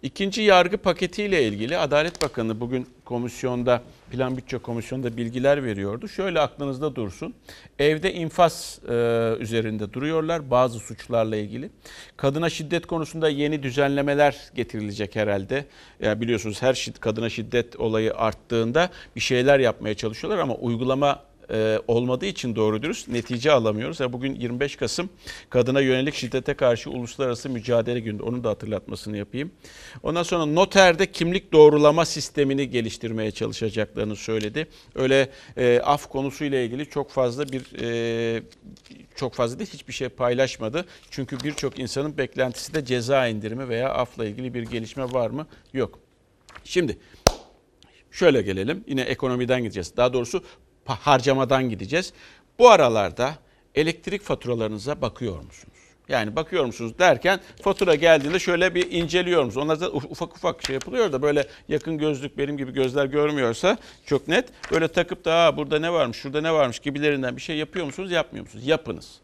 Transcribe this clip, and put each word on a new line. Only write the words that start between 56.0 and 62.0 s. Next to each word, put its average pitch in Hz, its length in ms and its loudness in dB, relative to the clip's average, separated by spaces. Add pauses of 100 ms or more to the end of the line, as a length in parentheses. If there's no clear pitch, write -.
Yani 113 280 0
bakıyor 160 280 -2
musunuz 117 340 -6
derken 175 420 4 (220)
fatura 185 320 2
geldiğinde 156 440 6
şöyle 175 360 2
bir 175 160 0
inceliyor 170 540 2
musunuz? 123 200 -4
Onlar 156 160 0
da 180 60 -2
uf-, 135 240 -4
ufak - 260 -10
ufak - 300 -4
şey 135 80 -4
yapılıyor 208 380 -2
da 131 100 -2
böyle 147 240 2 (220)
yakın 156 300 -4
gözlük 147 400 -4